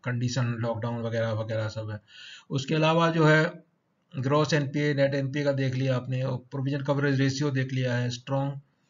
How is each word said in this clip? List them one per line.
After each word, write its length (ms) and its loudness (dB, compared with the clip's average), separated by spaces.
condition, 420 -2
lockdown 560 -4
वगैरह 280 -2
वगैरह 380 -4
सब 220 -8
है। 100 -8
उसके 240 -2
अलावा 360 4
जो 160 4
है, 380 4
gross 360 2
एनपीए, 400 0
net 200 2
एनपीए 300 -2
का 80 2
देख 220 0
लिया 220 0
आपने, 260 -4
और 160 -4
provision 300 -4
coverage 400 2
ratio 300 2
देख 220 -2
लिया 240 0
है, 140 0
strong 500 -4